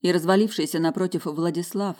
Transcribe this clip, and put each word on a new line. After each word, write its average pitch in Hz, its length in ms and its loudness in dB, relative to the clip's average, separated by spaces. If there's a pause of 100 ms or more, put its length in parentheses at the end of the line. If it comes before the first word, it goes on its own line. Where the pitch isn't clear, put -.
И 180 100 2
развалившийся 180 680 2
напротив 170 460 0
Владислав 170 760 -4